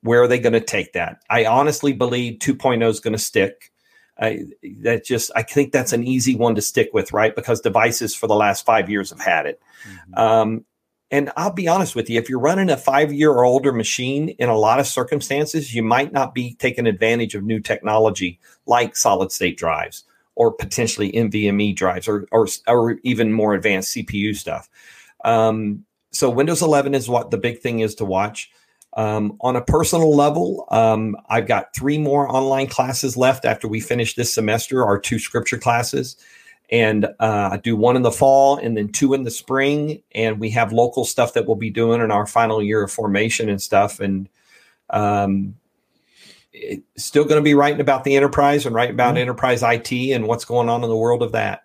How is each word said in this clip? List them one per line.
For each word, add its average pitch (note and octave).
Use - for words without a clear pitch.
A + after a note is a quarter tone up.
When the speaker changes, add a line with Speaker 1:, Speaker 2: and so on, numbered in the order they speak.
Speaker 1:
Where A#2
are B2
they B2
gonna A2+
take -
that? E2+
I A2+
honestly C#3+
believe A#2+
two C3+
point A#2+
oh A2+
is A2
gonna A2
stick. -
I, A2
that A#2
just, -
I A#2+
think C#3+
that's B2+
an A#2+
easy B2+
one A2+
to G#2
stick -
with, F#2+
right? G#2+
Because A#2
devices A2+
for -
the G#2+
last G#2
five G#2+
years G2+
have -
had D#2+
it. C#2+
Speaker 2:
Mm-hmm. F#2+
Speaker 1:
Um, A2
and C#3
I'll F3+
be F3
honest F3+
with A2+
you, A#2
if A2+
you're C3
running F3+
a C#3
five-year D3
or B2
older C3
machine, B2+
in B2
a A2+
lot A2
of C#3
circumstances, C#3+
you A#2
might B2+
not C3+
be B2
taking B2
advantage A2+
of G2+
new A2
technology G#2
like A#2+
solid F#2+
state F2
drives -
or A#2
potentially G#2+
N A2+
V G#2
M G2+
E G#2
drives F#2
or, G2+
or, A2+
or A#2
even A2+
more G#2+
advanced F#2+
C A2+
P G#2
U G#2
stuff. -
Um, A2
so C3+
Windows C#3+
eleven C#3+
is B2+
what B2
the G#2+
big A#2+
thing A#2
is A2
to A2
watch. G2
Um, G#2+
on B2+
a A#2
personal D#3+
level, D#3+
um, A2
I've A2+
got G#2+
three C#3+
more C#3+
online C3+
classes B2+
left C3
after A2+
we A2
finish A#2+
this B2
semester, A2+
our G2+
two -
scripture -
classes. B2
And, G#2+
uh, G#2
I -
do A#2
one A#2+
in B2+
the A#2
fall C3+
and A#2
then G#2
two C3+
in C3+
the A#2
spring. D3
And A2
we A2
have A2+
local A#2+
stuff A#2+
that A#2
we'll A2+
be G#2+
doing A#2
in A2+
our G#2
final A2
year G#2
of G2
formation G#2+
and G2
stuff. G2+
And, G2
um, G2+
it's -
still D3
gonna D3+
be D3
writing D3
about C3+
the C#3
enterprise C#3+
and A2+
writing A#2+
about B2
Speaker 2:
Mm-hmm. B2
Speaker 1:
enterprise B2
I A#2
T B2+
and A2+
what's A#2
going A#2+
on A#2
in A#2
the A2+
world A#2
of A2+
that. G#2+